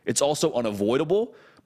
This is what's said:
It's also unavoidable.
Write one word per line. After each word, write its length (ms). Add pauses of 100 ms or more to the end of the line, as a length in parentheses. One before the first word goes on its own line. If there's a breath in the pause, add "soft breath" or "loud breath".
It's 160
also 320
unavoidable. 840 (300 loud breath)